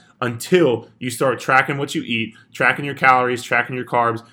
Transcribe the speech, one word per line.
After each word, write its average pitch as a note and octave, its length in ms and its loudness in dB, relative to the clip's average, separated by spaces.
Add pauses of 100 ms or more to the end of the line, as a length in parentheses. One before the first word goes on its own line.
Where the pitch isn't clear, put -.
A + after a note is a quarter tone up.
(220)
until B2 640 0 (120)
you B2 100 -6
start B2 300 -2
tracking C#3 400 0
what C#3 160 -6
you D#3+ 80 -4
eat, A#2 320 -6 (180)
tracking C3 320 0
your C#3 80 -6
calories, B2+ 480 2
tracking A#2+ 340 -2
your B2 100 -6
carbs, A#2 480 0